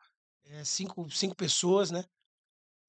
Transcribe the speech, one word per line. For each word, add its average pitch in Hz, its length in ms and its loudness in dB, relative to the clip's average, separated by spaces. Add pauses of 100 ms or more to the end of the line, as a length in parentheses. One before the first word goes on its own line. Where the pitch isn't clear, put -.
(440)
é, 147 200 -14
cinco, 175 460 -4
cinco 190 260 0
pessoas, 180 540 4
né? 175 140 -4 (840)